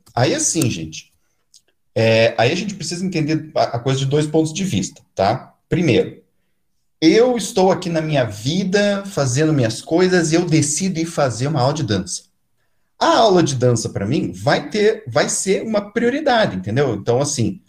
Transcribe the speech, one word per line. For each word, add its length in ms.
Aí, 180
assim, 380
gente, 400
é, 440
aí 140
a 40
gente 200
precisa 300
entender 500
a, 80
a 160
coisa 200
de 60
dois 200
pontos 280
de 100
vista, 380
tá? 400
Primeiro, 540
eu 340
estou 360
aqui 180
na 120
minha 220
vida, 800
fazendo 480
minhas 280
coisas, 500
e 40
eu 100
decido 540
ir 60
fazer 420
uma 140
aula 120
de 100
dança. 400
A 180
aula 240
de 140
dança, 340
pra 160
mim, 260
vai 380
ter, 380
vai 200
ser 360
uma 280
prioridade, 640
entendeu? 380
Então, 260
assim, 500